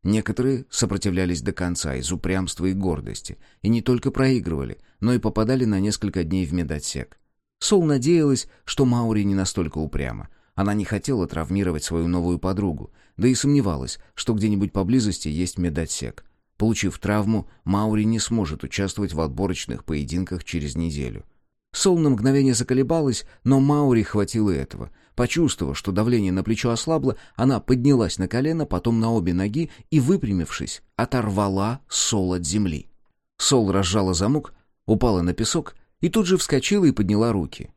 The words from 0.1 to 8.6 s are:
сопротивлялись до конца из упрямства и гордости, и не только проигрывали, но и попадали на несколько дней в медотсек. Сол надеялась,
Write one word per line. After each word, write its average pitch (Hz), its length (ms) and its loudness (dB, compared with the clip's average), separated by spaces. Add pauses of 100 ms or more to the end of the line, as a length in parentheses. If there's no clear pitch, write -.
сопротивлялись 92 720 -2
до 95 100 -4
конца 85 440 -4
из 64 160 -6
упрямства 92 560 -4
и 95 60 0
гордости, 87 640 -6 (240)
и 104 80 0
не 117 120 2
только 127 300 0
проигрывали, 82 680 0 (240)
но 117 120 2
и 117 60 2
попадали 113 460 0
на 104 140 2
несколько 98 440 -2
дней 87 220 0
в 71 80 -6
медотсек. 73 680 -6 (400)
Сол 190 240 4
надеялась, 147 640 2 (160)